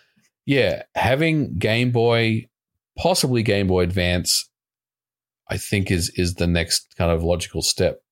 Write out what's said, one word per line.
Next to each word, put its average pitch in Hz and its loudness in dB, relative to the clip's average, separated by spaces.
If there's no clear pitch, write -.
yeah, 117 0
having 143 0
Game 120 0
Boy, 113 2
possibly 143 0
Game 101 2
Boy 92 4
Advance, 90 0
I - -4
think 98 -2
is, 87 0
is 90 -2
the 87 -2
next 85 -2
kind 85 0
of 82 0
logical 85 -2
step. - -2